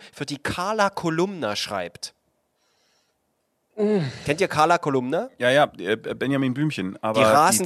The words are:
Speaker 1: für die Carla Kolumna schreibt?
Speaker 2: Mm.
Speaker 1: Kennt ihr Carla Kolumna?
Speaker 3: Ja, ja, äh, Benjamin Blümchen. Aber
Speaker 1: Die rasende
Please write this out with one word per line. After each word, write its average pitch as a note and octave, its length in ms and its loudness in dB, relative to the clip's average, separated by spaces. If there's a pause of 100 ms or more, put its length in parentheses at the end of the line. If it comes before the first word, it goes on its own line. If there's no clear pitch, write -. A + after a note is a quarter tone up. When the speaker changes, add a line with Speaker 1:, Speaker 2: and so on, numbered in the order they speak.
(140)
Speaker 1:
für D3 120 -10
die C#3+ 120 -10
Carla G3+ 520 -2
Kolumna E3 680 -4
schreibt? - 560 -8 (1600)
Speaker 2:
Mm. G#3 240 2 (260)
Speaker 1:
Kennt D3 140 0
ihr F#3 80 2
Carla D3+ 300 4
Kolumna? D3 600 -2
Speaker 3:
Ja, B2 120 2
ja, C#3+ 280 4
äh, G2+ 200 -2
Benjamin B2+ 560 -4
Blümchen. B2+ 500 -4
Aber A2 160 0
Speaker 1:
Die A2 60 6
rasende E3+ 400 4